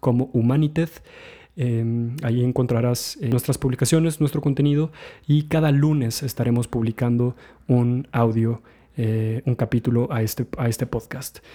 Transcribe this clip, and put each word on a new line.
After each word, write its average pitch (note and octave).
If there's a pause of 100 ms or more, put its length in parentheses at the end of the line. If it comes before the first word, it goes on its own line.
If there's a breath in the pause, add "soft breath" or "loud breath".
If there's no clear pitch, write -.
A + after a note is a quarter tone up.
como B2
Humanited. D3+ (680 loud breath)
Em, A#2
ahí B2
encontrarás, B2
eh, B2+
nuestras B2
publicaciones, D3+
nuestro D3+
contenido, D3 (360 loud breath)
y D3+
cada D#3
lunes C#3+
estaremos A#2+
publicando A#2+ (320 loud breath)
un B2
audio, A2+ (340 loud breath)
eh, A2
un B2+
capítulo A#2+
a A#2
este, A2+ (100)
a A#2+
este A#2
podcast. - (140 loud breath)